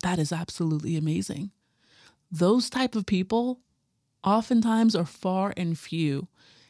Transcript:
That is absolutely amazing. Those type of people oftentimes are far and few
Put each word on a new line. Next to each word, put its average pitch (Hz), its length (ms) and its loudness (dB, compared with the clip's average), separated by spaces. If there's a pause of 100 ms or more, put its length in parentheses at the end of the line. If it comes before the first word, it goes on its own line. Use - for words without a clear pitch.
That 180 160 -2
is 156 140 0
absolutely 160 640 -2
amazing. 165 540 -4 (800)
Those 185 400 2
type 262 260 -2
of 202 80 -2
people 226 560 0 (640)
oftentimes 226 720 4
are 170 80 0
far 190 520 -2
and 165 220 -2
few 151 500 -2 (420)